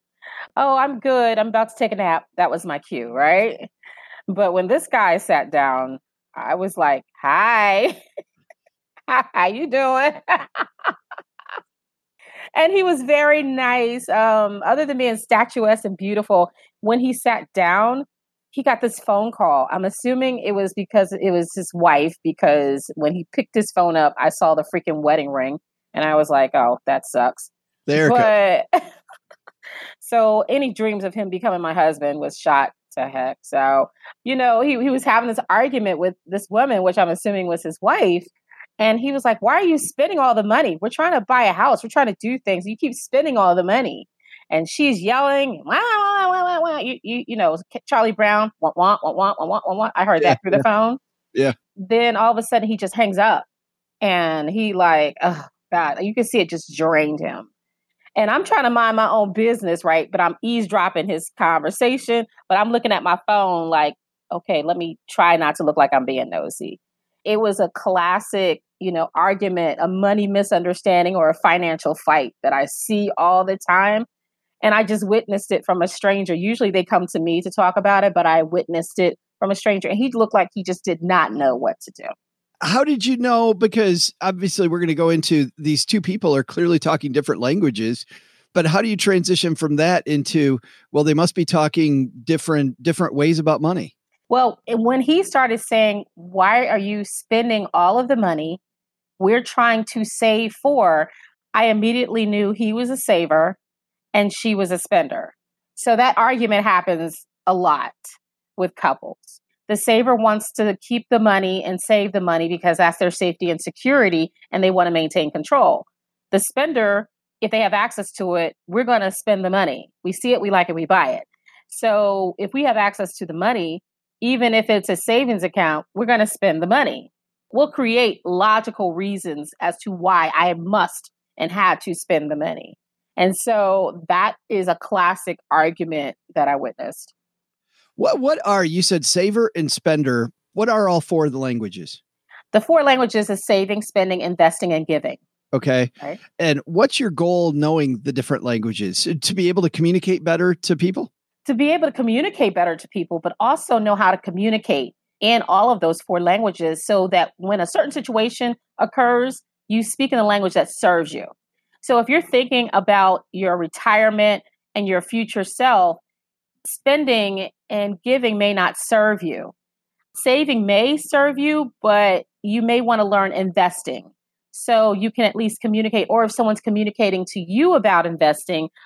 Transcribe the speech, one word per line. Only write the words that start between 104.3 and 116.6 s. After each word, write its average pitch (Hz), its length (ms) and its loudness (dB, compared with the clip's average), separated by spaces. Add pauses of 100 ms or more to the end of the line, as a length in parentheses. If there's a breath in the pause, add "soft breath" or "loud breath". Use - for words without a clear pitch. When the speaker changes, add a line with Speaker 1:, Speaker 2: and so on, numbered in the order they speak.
Speaker 1:
she 220 200 -4
was 190 180 -2
a 180 80 -4
spender. - 540 -4 (420)
So 233 200 0
that 247 220 2
argument 226 480 2
happens 180 600 -2 (200)
a 185 80 2
lot 156 400 0 (640)
with 185 180 -4
couples. - 640 -6 (300)
The 214 80 0
saver 233 380 2
wants 214 380 0
to 208 280 -2
keep 240 280 -6
the 240 100 2
money 190 440 2
and 185 180 -8
save 208 300 0
the 196 100 -2
money 170 280 -2
because 170 280 0
that's 170 200 2
their 180 140 0
safety 175 380 -4
and 165 120 -4
security, 190 680 0 (200 soft breath)
and 190 100 -2
they 185 100 2
wanna 175 200 2
maintain 160 400 -2
control. 180 540 0 (460)
The 190 80 2
spender, 220 680 -2 (320)